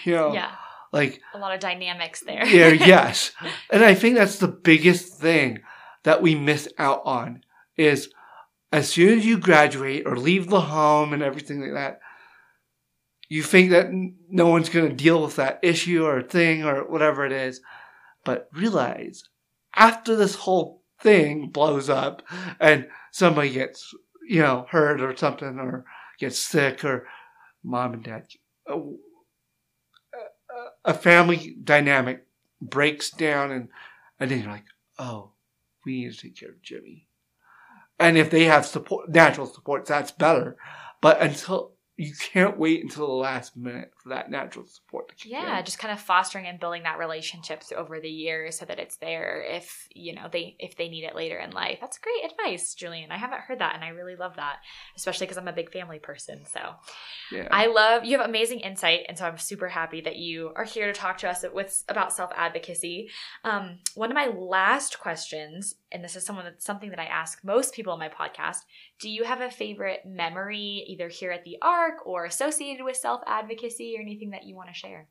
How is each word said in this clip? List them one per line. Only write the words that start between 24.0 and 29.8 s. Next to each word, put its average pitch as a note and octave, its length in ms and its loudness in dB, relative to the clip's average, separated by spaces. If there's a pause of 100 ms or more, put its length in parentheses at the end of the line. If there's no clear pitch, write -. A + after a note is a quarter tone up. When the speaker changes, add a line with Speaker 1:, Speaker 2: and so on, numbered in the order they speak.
Speaker 1:
you G3 140 2
know, B2+ 300 2
hurt D3+ 300 2
or C3 160 -4
something C#3 420 -4
or B2+ 260 -8 (340)
gets C3 200 -6
sick C#3 460 0
or C3 220 -2 (560)
mom B2 320 -4
and A2+ 80 -14
dad, A2+ 240 -16 (400)
a, C#3+ 140 -8 (2000)